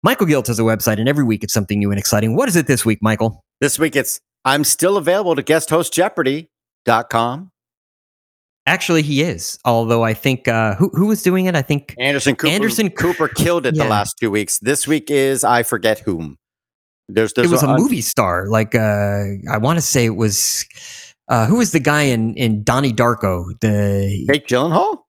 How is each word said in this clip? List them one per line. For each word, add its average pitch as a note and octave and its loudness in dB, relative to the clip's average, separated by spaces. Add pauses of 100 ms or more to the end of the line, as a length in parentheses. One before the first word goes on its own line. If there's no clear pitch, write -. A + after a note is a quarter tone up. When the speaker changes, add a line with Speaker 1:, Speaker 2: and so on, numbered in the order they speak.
Speaker 1:
Michael A3 0
Gilt C#3 2
has A2+ -2
a - 2
website, A2 0
and A#2+ 0
every C#3+ 0
week A2 0
it's G#2 -8
something G#2 -2
new G2+ 0
and G2+ 0
exciting. A2 0
What C4 0
is F3+ -2
it D#3+ 2
this B2+ 0
week, A2 0
Michael? A2 0 (160)
Speaker 2:
This C#3+ 0
week D3+ 0
it's, - -2 (240)
I'm C#3+ 2
still G3 2
available F3 0
to C#3 -2
guest D#3 0
host D#3+ 0
jeopardy D#3+ -2 (340)
dot A#2 0
com. A#2+ -4 (1160)
Speaker 1:
Actually, E3 2
he D3 0
is. F#2+ -6
Although A#2 2
I A2 2
think, B2+ -2
uh, A2+ 2
who, F3+ 0
who F#3+ 0
was G#3+ 0
doing F#3 2
it? F3 0
I C#3 0
think C#3+ -4
Speaker 2:
Anderson C#3 0
Cooper, - 0
Speaker 1:
Anderson G#3 0
Speaker 2:
Cooper E3 -2
killed F3 0
it E3 0
the D3+ 2
Speaker 1:
Yeah. B2+ 0
Speaker 2:
last G#2 -2
two A#2 0
weeks. G#2 -2
This C3 -2
week D3 -2
is C3+ 2
I A#2+ 2
forget A2 -2
whom. E2 -6 (720)
There's, G#2+ 0
there's - -2
Speaker 1:
It E3+ 2
was B2+ 2
a C#3+ 2
Speaker 2:
a C#3 2
Speaker 1:
movie A3+ 0
star. F#2+ -2
Like, A2 0
uh, G#2 0 (280)
I A2 -2
wanna D#3 0
say B2+ 0
it A2 -2
was, - -2 (640)
uh, A2+ 2
who F#3 4
was A#3 2
the D#3+ 2
guy D3 2
in, A#2 0
in A2 0
Donnie C3+ 0
Darko? G#2+ 0
The G2+ 0
Speaker 2:
Jake C#3+ 0
Gyllenhaal? E3+ 0 (100)